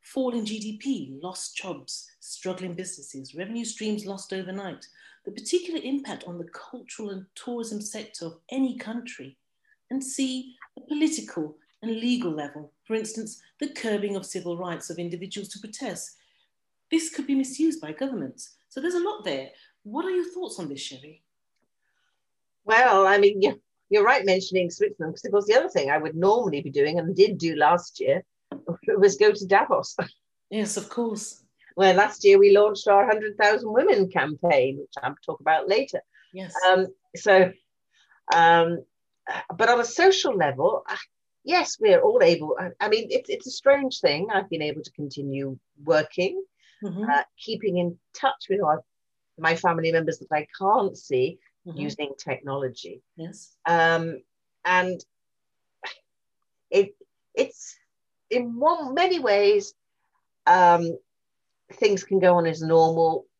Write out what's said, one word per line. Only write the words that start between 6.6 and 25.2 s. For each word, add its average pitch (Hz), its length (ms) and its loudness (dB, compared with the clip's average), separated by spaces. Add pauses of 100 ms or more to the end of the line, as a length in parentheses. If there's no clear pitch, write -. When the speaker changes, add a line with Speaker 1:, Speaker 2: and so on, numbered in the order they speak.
Speaker 1:
and 190 140 -14 (100)
tourism 226 440 -10
sector 214 460 -14
of 165 140 -14 (120)
any 254 260 -4
country. 214 600 -14 (520)
And 262 140 -6
C, 262 520 -8 (220)
a - 40 -20
political 233 760 -4 (260)
and 220 80 -10
legal 226 420 -2
level. 151 420 -12 (100)
For 220 120 -6
instance, 220 460 -10 (200)
the 294 80 -8
curbing 202 480 -6
of 190 80 -10
civil 175 320 -10
rights 175 320 -10
of 165 100 -12
individuals 175 520 -12
to 196 80 -18
protest. - 580 -14 (720)
This 320 180 -2
could - 160 -10
be 277 80 -2
misused 285 460 -2
by 156 140 -12
governments. 214 640 -10 (100)
So - 140 -14
there's 349 140 -4
a 349 120 -4
lot 415 160 -10
there. 135 280 -8 (320)
What 240 200 -8
are 370 80 -6
your 359 220 -4
thoughts 359 260 -12
on 165 80 -8
this, 143 140 -12
Sherry? 143 420 -18 (1400)
Speaker 2:
Well, 226 420 6
I 202 120 6
mean, 202 220 4
you're, 240 140 2 (340)
you're 208 140 4
right 196 220 2
mentioning 185 440 0
Switzerland, 170 440 -4
'cause - 100 -16